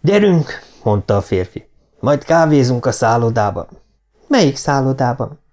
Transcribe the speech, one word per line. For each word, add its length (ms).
„Gyerünk”, 460
mondta 340
a 40
férfi, 460
„majd 240
kávézunk 600
a 60
szállodában.” 760
„Melyik 280
szállodában?” 840